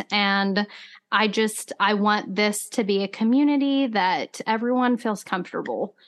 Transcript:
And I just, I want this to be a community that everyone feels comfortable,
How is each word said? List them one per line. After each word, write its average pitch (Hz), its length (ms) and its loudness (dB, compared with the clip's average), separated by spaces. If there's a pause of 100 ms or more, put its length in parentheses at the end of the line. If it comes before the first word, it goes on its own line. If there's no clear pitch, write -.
(120)
And 196 540 2 (440)
I 214 200 2
just, 220 500 -2
I 202 140 2
want 208 420 0
this 208 340 0
to 233 140 -2
be 196 180 0
a 196 60 -2
community 277 800 2
that 185 580 -2
everyone 240 520 0
feels 220 260 -4
comfortable, 180 720 -6 (120)